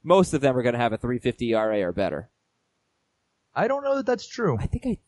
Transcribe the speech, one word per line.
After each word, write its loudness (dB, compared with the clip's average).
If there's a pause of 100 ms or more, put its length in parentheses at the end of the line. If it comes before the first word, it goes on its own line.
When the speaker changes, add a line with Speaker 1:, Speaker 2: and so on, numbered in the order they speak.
Speaker 1:
Most 4
of 0
them 2
are 0
gonna 0
have 0
a -4
three -4
fifty -2
E 2
R 2
A 0
or -2
better. -4 (1300)
Speaker 2:
I 0
don't -2
know 0
that -2
that's -2
true. -2
Speaker 1:
I -4
think -4
I -4 (120)